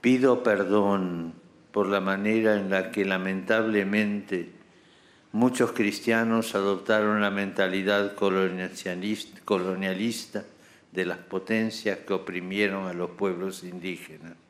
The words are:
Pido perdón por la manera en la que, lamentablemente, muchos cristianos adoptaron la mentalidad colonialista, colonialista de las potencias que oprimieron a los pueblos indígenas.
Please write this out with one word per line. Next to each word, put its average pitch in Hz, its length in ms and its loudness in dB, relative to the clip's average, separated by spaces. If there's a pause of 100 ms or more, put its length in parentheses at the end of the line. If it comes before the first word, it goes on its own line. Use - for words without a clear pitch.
Pido 127 420 6
perdón 98 880 2 (380)
por 101 160 2
la 101 120 2
manera 107 560 2
en 98 140 -2
la 95 220 0
que, 101 120 0
lamentablemente, 98 1500 0 (840)
muchos 123 400 2
cristianos 113 840 0
adoptaron 104 680 2
la 101 80 2
mentalidad 98 880 0
colonialista, 95 1300 -2
colonialista 95 1000 -4 (480)
de 92 120 -2
las 87 120 -4
potencias 107 840 -4
que - 140 -4
oprimieron 95 760 -2
a 90 60 -6
los 87 180 -4
pueblos 92 520 -4
indígenas. 85 720 -12 (140)